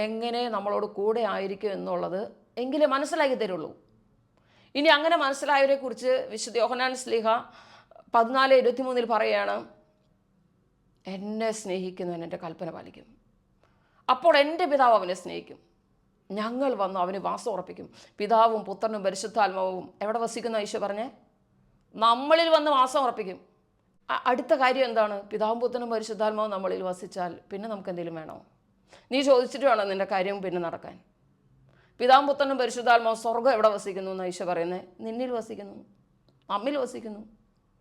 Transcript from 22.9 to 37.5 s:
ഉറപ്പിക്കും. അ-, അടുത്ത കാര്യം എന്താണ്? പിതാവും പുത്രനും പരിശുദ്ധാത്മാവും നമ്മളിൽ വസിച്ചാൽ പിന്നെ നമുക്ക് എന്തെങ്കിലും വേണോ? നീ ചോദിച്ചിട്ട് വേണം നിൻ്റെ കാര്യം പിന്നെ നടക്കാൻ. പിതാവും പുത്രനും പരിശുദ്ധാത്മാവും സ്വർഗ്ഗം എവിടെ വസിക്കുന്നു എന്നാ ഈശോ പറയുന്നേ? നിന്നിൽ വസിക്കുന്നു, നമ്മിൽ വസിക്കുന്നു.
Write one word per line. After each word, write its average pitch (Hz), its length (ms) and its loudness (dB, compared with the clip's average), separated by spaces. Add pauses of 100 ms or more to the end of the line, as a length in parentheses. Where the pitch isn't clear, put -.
ഉറപ്പിക്കും. 214 340 -4 (760)
അ-, - 120 -4
അടുത്ത 254 280 2
കാര്യം 262 340 4
എന്താണ്? 214 280 0 (140)
പിതാവും 214 300 0
പുത്രനും 233 300 -2
പരിശുദ്ധാത്മാവും 214 600 -2
നമ്മളിൽ 190 320 -4
വസിച്ചാൽ 180 580 -6 (100)
പിന്നെ 202 180 -10
നമുക്ക് 202 240 -8
എന്തെങ്കിലും 170 280 -8
വേണോ? 156 160 -14 (760)
നീ 262 100 2
ചോദിച്ചിട്ട് 254 440 4
വേണം 214 220 2
നിൻ്റെ 190 160 -2
കാര്യം 196 380 -2
പിന്നെ 180 180 -4
നടക്കാൻ. 170 360 -10 (1040)
പിതാവും 254 260 6
പുത്രനും 277 320 0
പരിശുദ്ധാത്മാവും 233 640 2
സ്വർഗ്ഗം 233 280 2
എവിടെ 220 160 6
വസിക്കുന്നു 196 420 -4
എന്നാ 190 140 -6
ഈശോ 180 200 -6
പറയുന്നേ? 175 360 -2 (200)
നിന്നിൽ 233 380 -6
വസിക്കുന്നു, 208 380 -12 (760)
നമ്മിൽ 226 240 -2
വസിക്കുന്നു. 220 460 -8 (580)